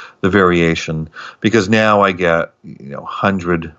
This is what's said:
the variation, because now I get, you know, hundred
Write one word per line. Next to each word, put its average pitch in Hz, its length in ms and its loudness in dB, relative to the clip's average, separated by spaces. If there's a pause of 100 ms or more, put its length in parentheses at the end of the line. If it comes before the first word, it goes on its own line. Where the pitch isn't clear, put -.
(220)
the 98 80 0
variation, 85 800 2 (320)
because 104 280 2
now 110 320 4
I 98 120 2
get, 85 400 0 (100)
you 69 260 -18
know, 67 140 -12
hundred 87 760 -2